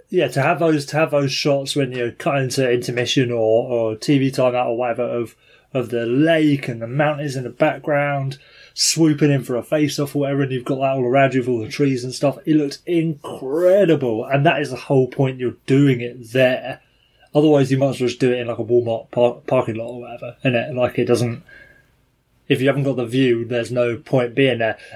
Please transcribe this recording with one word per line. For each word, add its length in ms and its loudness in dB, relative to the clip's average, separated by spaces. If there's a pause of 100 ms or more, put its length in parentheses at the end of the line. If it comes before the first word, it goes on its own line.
yeah, 200 0
to 120 -2
have 180 2
those, 280 2
to 100 -4
have 140 2
those 200 0
shots 440 -2
when 160 0
you're 200 -4
cut 260 -2
into 320 0
intermission 640 0
or, 380 2
or 280 -2
T 200 2
V 140 0
timeout 360 0
or 100 -2
whatever 260 -2
of, 320 -6 (380)
of 160 -4
the 160 -2
lake 640 2
and 120 -8
the 60 -8
mountains 480 -2
in 80 -6
the 60 -8
background, 880 -2 (360)
swooping 580 2
in 120 0
for 140 -6
a 60 -4
face-off 520 -2
or 40 -2
whatever, 240 0
and 80 -4
you've 140 -4
got 140 -2
that 160 0
all 100 0
around 280 4
you 80 2
with 80 -4
all 100 0
the 100 -6
trees 360 -2
and 80 -8
stuff. 320 -2
It 100 2
looks 300 0
incredible, 1400 0
and 200 2
that 160 2
is 80 -4
the 80 -8
whole 300 2
point 320 -2
you're 260 -4
doing 360 4
it 300 -12
there. 500 0 (520)
Otherwise, 380 6
you 60 2
might 120 2
as 120 -6
well 80 2
just 100 -6
do 120 2
it 80 -2
in, 80 -6
like, 120 -6
a 40 -4
Walmart 480 0
par-, 360 2
parking 280 0
lot 140 -8
or 120 -12
whatever, 420 -16
innit? 320 0
Like, 220 -2
it 80 0
doesn't, 380 0 (1040)
if 140 0
you 60 0
haven't 160 0
got 120 -2
the 100 -4
view, 400 0
there's 260 -4
no 260 -2
point 360 -2
being 260 2
there. 180 -2 (180)